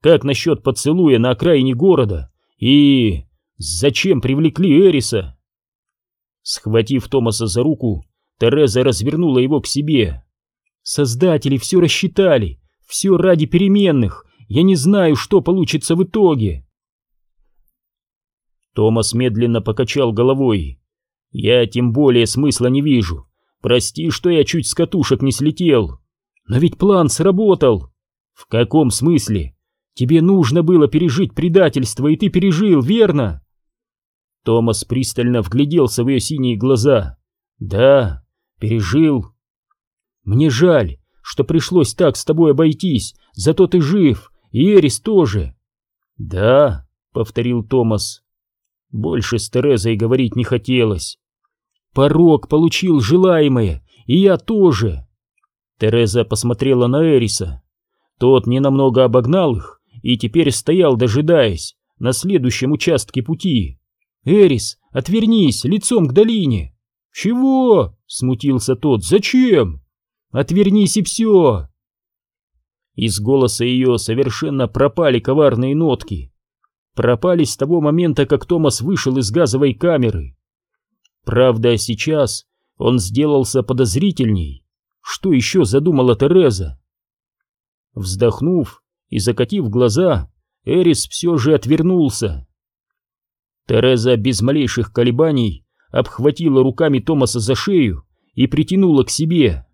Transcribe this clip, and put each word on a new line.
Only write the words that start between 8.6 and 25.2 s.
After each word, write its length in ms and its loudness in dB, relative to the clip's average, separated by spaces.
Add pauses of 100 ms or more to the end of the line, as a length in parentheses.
развернула 540 0
его 240 0
к 60 -12
себе. 580 -2 (560)
"Создатели 760 0
все 220 0
рассчитали, 800 0 (280)
все 300 0
ради 280 2
переменных. 800 0 (220)
Я 160 0
не 120 4
знаю, 400 2
что 260 0
получится 540 -2
в 80 0
итоге". 600 0 (2000)
Томас 400 0
медленно 480 -2
покачал 520 -2
головой. 680 -2 (520)
"Я 340 0
тем 280 -2
более 320 4
смысла 420 -2
не 140 0
вижу. 460 -2 (340)
Прости, 480 -2
что 200 -2
я 140 2
чуть 240 -4
с 60 -8
катушек 480 -2